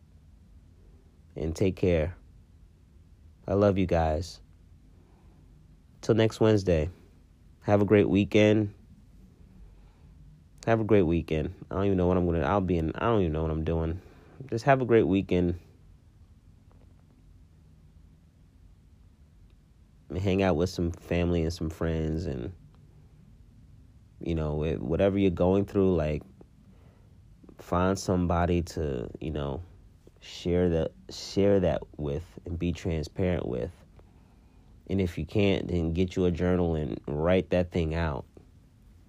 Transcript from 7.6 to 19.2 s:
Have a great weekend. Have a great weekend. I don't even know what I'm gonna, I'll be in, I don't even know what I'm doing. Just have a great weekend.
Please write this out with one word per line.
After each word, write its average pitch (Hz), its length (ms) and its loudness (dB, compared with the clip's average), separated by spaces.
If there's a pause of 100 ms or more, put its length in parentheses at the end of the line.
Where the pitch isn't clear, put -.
Have 104 200 2
a - 20 4
great 101 240 6
weekend. 104 680 2 (1900)
Have 113 140 2
a 110 40 -2
great 101 180 4
weekend. 80 520 -2 (160)
I - 40 -8
don't 95 120 -2
even 98 100 2
know 90 100 2
what 90 100 4
I'm 90 100 2
gonna, 82 160 0
I'll 98 180 0
be 90 180 0
in, 80 160 -2
I - 120 -4
don't 110 160 2
even 80 100 0
know 78 100 -2
what 80 80 -2
I'm 78 140 -4
doing. 82 360 -4 (500)
Just 113 140 -6
have 135 180 4
a - 20 -2
great 113 220 4
weekend. 90 520 0 (4000)